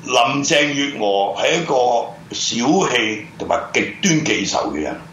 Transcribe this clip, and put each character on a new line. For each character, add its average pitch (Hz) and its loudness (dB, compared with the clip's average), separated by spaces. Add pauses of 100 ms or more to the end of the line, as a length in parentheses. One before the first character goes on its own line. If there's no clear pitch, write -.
林 127 2
鄭 147 4 (100)
月 139 -2
娥 98 0
係 160 2
一 165 -4
個 143 -2 (560)
小 120 0
氣 110 -2 (120)
同 92 -8
埋 87 0 (140)
極 - 0
端 165 2
記 95 0
仇 - -2
嘅 73 -4
人。 73 -6 (120)